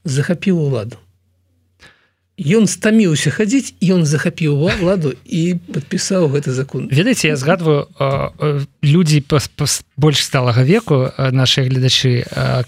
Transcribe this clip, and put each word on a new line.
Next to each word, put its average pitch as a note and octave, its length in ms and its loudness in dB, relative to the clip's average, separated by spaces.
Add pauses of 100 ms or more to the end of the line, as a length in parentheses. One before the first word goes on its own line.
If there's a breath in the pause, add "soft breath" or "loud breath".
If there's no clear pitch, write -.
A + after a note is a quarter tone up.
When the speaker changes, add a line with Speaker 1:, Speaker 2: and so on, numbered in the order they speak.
Speaker 1:
захапіў E3 540 -2
уладу. B2 400 -4 (1400 soft breath)
Ён G3 240 2
стаміўся G#3 640 2
хадзіць, A3 460 -2 (100)
ён F3 240 4
захапіў D3+ 480 -2
ва-, E3 240 0
уладу E3+ 320 0 (160)
і F3 320 -2 (140)
падпісаў E3 580 -2
гэты C#3 240 -2
закон. C3+ 320 -6
Speaker 2:
Ведаеце, E3 400 2
я D3+ 80 0
згадваю, D3+ 480 0 (160)
э, C#3 380 -2
э, D3 260 -2 (160)
людзі D3+ 400 4
па-, - 240 0 (120)
па-, D3 120 -2 (320)
больш D3 240 2
сталага B2+ 400 2
веку, C#3+ 480 0
э, C3+ 240 -2
нашыя C3 320 0
гледачы, B2+ 560 0
э, C3 440 -2